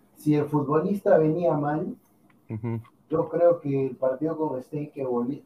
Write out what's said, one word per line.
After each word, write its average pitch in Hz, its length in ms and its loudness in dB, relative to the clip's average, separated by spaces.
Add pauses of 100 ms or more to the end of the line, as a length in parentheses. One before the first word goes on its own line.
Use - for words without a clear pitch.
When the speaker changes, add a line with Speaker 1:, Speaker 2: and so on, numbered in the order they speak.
(160)
Speaker 1:
si 151 180 2
el 143 100 2
futbolista 156 720 2
venía 160 400 2
mal, 147 400 -4 (540)
Speaker 2:
Ujú. 113 300 -4 (280)
Speaker 1:
yo 160 200 -2
creo 170 320 4
que 135 260 -2
el 123 100 -8
partido 135 400 -2
con 143 240 -4
Stein 151 300 -10
que 139 140 -8
gole-, 123 420 -4